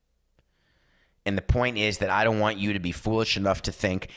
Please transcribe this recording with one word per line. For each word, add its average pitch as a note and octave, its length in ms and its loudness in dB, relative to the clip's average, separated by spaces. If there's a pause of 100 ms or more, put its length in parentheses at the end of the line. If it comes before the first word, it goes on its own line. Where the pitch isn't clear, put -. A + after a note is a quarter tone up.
(1200)
And G2 140 0
the - 40 -6
point B2 360 2
is G#2 200 0
that G2 120 0
I G#2 140 2
don't A2 160 2
want G#2 180 0
you G2+ 140 0
to G2 80 -2
be F2 120 -4
foolish A2 440 -2
enough G2 260 0
to G2 100 -4
think F#2+ 440 -2